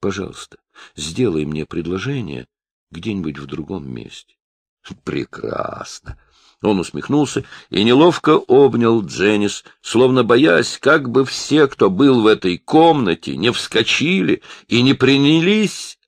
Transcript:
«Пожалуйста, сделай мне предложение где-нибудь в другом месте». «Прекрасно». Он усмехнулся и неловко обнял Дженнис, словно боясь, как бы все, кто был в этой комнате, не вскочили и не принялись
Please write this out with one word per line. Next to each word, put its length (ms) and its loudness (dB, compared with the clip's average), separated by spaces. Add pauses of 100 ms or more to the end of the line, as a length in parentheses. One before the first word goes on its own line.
«Пожалуйста, 560 -10 (380)
сделай 500 -4
мне 200 -6
предложение 800 -8 (440)
где-нибудь 480 -8
в 60 -16
другом 440 -12
месте». 460 -16 (680)
«Прекрасно». 1120 -10 (420)
Он 180 0
усмехнулся 640 -4 (260)
и 140 -2
неловко 540 4
обнял 680 4
Дженнис, 580 -2 (180)
словно 420 2
боясь, 560 2
как 300 2
бы 160 2
все, 420 0
кто 220 2
был 320 4
в 60 4
этой 300 2
комнате, 760 2
не 160 0
вскочили 920 -2 (260)
и 140 0
не 120 2
принялись 1160 0